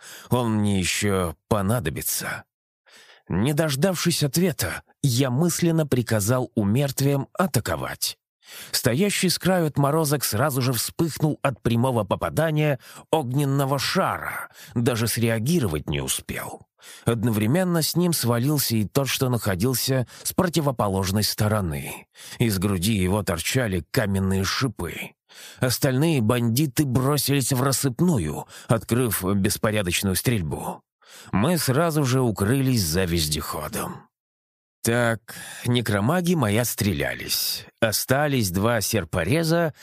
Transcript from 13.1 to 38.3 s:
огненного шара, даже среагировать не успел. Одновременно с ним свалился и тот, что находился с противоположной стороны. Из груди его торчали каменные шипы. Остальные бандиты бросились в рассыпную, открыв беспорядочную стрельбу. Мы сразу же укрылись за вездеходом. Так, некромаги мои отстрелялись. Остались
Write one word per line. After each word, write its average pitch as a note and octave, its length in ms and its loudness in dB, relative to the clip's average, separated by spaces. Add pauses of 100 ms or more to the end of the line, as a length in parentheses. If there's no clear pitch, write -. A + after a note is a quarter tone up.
огненного C#3 680 0
шара, A2+ 720 -2 (260)
даже A#2+ 320 2
среагировать A2+ 840 0
не D2 120 -2
успел. - 680 -8 (380)
Одновременно A#2+ 760 2
с - 140 -2
ним F3 180 2
свалился A#2+ 640 0
и G#2+ 100 0
тот, C3+ 240 -2
что C3 200 -2
находился A#2+ 800 0 (160)
с - 100 -6
противоположной G#2+ 880 0
стороны. G2 840 -2 (300)
Из A2 200 2
груди G2 360 0
его F#2+ 280 2
торчали F#2 680 -2
каменные F#2+ 520 0
шипы. F2+ 680 -4 (480)
Остальные C3+ 640 2
бандиты A#2+ 640 2
бросились C3+ 640 0
в B2 100 0
рассыпную, B2+ 840 0 (220)
открыв A#2 560 2
беспорядочную F#2+ 920 0
стрельбу. E2 640 -2 (500)
Мы C#3+ 260 2
сразу D3 480 2
же C3 160 2
укрылись B2+ 600 2
за E2+ 200 0
вездеходом. D2+ 1040 -4 (720)
Так, A#2 540 0 (300)
некромаги B2 720 2
мои G#2+ 200 2
отстрелялись. F2 1120 -2 (160)
Остались B2+ 680 0